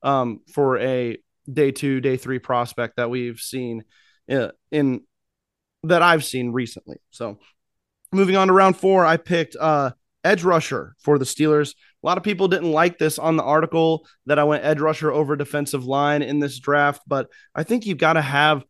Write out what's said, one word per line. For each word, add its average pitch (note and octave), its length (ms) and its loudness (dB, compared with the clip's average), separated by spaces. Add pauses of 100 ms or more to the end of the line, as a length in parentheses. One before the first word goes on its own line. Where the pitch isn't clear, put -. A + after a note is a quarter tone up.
um, B2+ 380 -2 (120)
for C3 260 0
a B2 380 -4 (340)
day C#3 200 2
two, C#3 280 -2
day C3 180 -2
three C3 220 -6
prospect A#2+ 580 -4
that A#2+ 120 -2
we've A#2+ 300 -8
seen, A#2 440 -8 (460)
uh, B2+ 200 -2 (220)
in, C#3 300 0 (840)
that E3+ 180 2
I've E3 220 4
seen B2 280 -6
recently. A#2 460 -8 (120)
So G#2+ 300 -12 (720)
moving F#3+ 240 2
on F#3+ 120 4
to F#3+ 60 4
round F#3+ 240 6
four, F#3+ 280 4
I D#3+ 120 2
picked, E3 420 -4
uh, D3 320 0 (340)
edge F3+ 180 2
rusher D#3 560 0
for D3 200 2
the C3 60 -2
Steelers. D3+ 460 0 (300)
A - 60 -6
lot F3 100 0
of F3+ 60 -8
people G3 240 0
didn't F3 240 0
like E3+ 260 2
this D#3 220 -2
on D#3+ 160 0
the D#3 80 0
article D#3+ 640 0 (180)
that C#3+ 140 2
I D3 60 4
went D3+ 180 0
edge D3+ 160 0
rusher D#3 320 0
over D3+ 240 0
defensive C#3+ 500 -6
line C#3+ 360 0
in C#3 180 -2
this C#3 200 -4
draft, C#3+ 460 0
but C3+ 240 -4 (240)
I D#3 100 -6
think A3 220 -4
you've F#3+ 120 -4
gotta D#3+ 240 2
have C#3+ 480 0